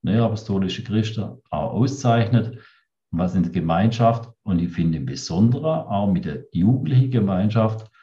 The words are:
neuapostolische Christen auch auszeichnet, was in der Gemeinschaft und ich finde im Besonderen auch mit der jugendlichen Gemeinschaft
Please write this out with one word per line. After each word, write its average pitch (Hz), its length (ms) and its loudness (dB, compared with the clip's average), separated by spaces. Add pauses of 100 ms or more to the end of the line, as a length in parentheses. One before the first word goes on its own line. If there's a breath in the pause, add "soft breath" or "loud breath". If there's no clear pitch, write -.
neuapostolische 101 800 -2
Christen 107 540 -4 (120)
auch 76 240 -4
auszeichnet, 117 840 2 (540 loud breath)
was 90 240 -2
in 90 80 4
der 85 100 -4
Gemeinschaft 104 760 2 (140)
und 90 160 0
ich 87 120 -2
finde 82 260 0
im 67 80 -6
Besonderen 131 840 0
auch 101 240 0
mit 87 140 0
der 73 260 -8
jugendlichen 127 580 2
Gemeinschaft 110 800 0 (140)